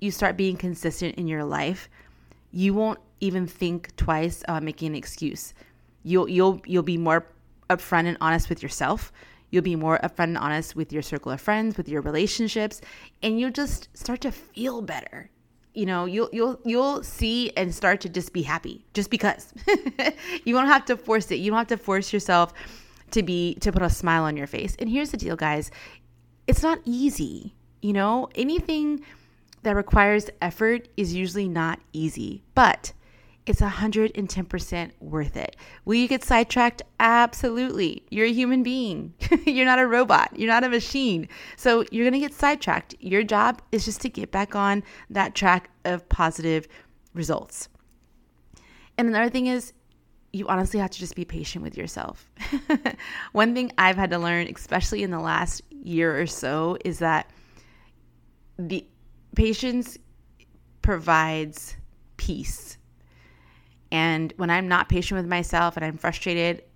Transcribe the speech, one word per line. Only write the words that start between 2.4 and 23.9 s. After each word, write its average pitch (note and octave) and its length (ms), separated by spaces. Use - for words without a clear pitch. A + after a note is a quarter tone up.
you F#3+ 240
won't A3 240
even F#3 260
think E3+ 500
twice E3 460
about D#3+ 200
making D#3 260
an D3+ 60
excuse. - 600
You'll, F3 260
you'll, F#3 380
you'll F3 160
be E3+ 160
more E3 280
upfront F3 360
and F3 140
honest D#3+ 300
with E3+ 120
yourself. - 500
You'll F3 140
be F3 140
more D#3+ 240
upfront F3 240
and E3 140
honest D3+ 380
with D#3+ 160
your D3+ 80
circle C#3 320
of C3+ 80
friends, G#3+ 380
with C#3+ 100
your D3 140
relationships, G#3 800
and A3 180
you'll B3+ 100
just - 460
start B3 260
to C4+ 100
feel A#3+ 500
better. E3+ 480
You G#3 140
know, F3+ 180
you'll, G3 280
you'll, A#3 320
you'll C4 380
see A#3 540
and F3+ 180
start F#3+ 280
to F#3 60
just F3 240
be E3+ 100
happy - 500
just G3+ 180
because. - 480
<laughs> - 60
You A#3 100
won't C4 140
have D4 180
to B3 100
force A3 340
it. F3 60
You F#3+ 140
don't A3 80
have A#3 100
to A3+ 80
force G3 360
yourself F3+ 400
to A3 120
be, F3 340
to G3+ 160
put F#3 100
a F3 80